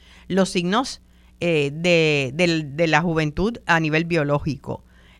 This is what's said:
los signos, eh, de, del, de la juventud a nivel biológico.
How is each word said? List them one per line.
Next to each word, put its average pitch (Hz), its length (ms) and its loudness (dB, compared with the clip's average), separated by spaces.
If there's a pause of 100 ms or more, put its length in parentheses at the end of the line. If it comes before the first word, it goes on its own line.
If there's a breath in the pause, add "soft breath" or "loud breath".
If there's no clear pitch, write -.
(280 soft breath)
los 185 220 0
signos, 196 520 -2 (380 soft breath)
eh, 151 340 0
de, 156 600 2
del, 156 440 0
de 165 100 0
la 151 140 4
juventud 165 640 -2
a 170 140 4
nivel 156 260 0
biológico. 147 800 -2 (340 soft breath)